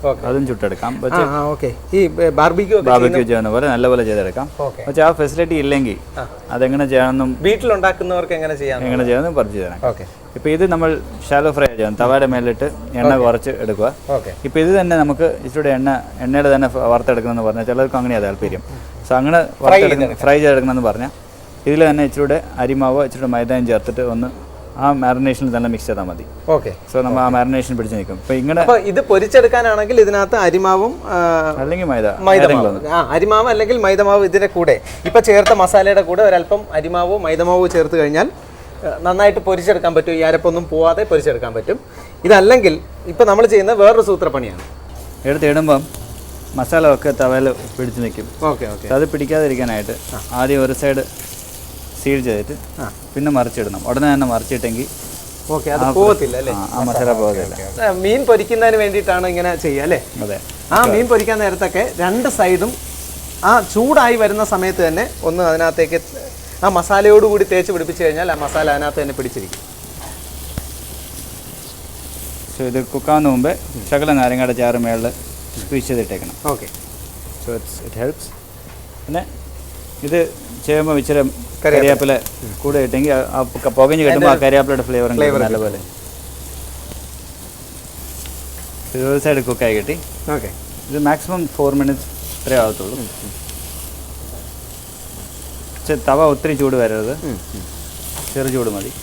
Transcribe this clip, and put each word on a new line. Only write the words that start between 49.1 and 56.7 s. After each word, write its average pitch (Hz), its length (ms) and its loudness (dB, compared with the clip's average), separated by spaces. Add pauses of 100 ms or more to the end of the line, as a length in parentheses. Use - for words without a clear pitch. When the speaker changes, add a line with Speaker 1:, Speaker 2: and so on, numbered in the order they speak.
Speaker 2:
പിടിക്കാതിരിക്കാനായിട്ട് 131 840 -2 (200)
Speaker 1:
ആ. - 60 -10 (200)
Speaker 2:
ആദ്യം 135 260 2
ഒരു 131 160 -2
സൈഡ് 139 200 0 (1000)
സീൽ 139 240 0
ചെയ്തിട്ട് 107 280 -4 (280)
Speaker 1:
ആ. 120 40 -8 (280)
Speaker 2:
പിന്നെ 147 220 -2
മറിച്ചിടണം. 110 440 -2 (100)
ഉടനെ 131 220 0
തന്നെ 139 200 2
മറിച്ചിട്ടെങ്കിൽ 117 540 -4 (680)
Speaker 1:
ഓക്കെ, 156 200 -4
അത് 139 120 0
Speaker 2:
ആ - 20 2 (100)
Speaker 1:
പോകത്തില്ല 190 420 4
അല്ലേ? 131 180 -4
Speaker 2:
ആ, 98 40 -6 (140)